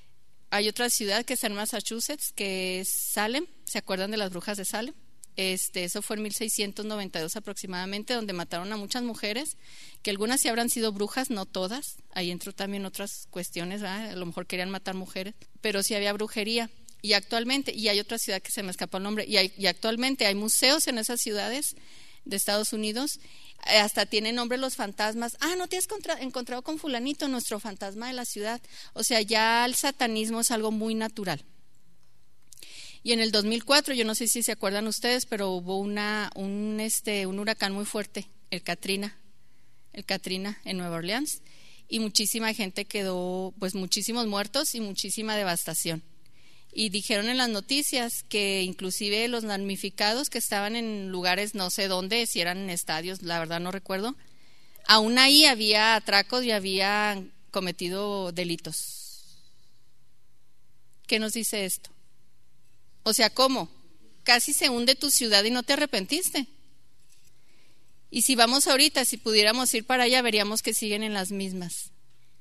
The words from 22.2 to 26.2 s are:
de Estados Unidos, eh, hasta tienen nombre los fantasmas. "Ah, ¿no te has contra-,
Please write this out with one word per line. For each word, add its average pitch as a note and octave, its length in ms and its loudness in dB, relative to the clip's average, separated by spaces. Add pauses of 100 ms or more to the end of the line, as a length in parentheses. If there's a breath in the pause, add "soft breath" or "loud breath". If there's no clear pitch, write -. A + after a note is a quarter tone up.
de G3 120 -4
Estados G#3 360 2
Unidos, A3 460 -2 (480 loud breath)
eh, G#3+ 120 8
hasta G#3 280 4
tienen A3 300 2
nombre A#3+ 200 0
los C4 200 -2
fantasmas. A3+ 640 -2
"Ah, E4+ 180 2
¿no F4+ 80 -2
te F#4 100 -2
has F4+ 120 -2
contra-, F4 340 -4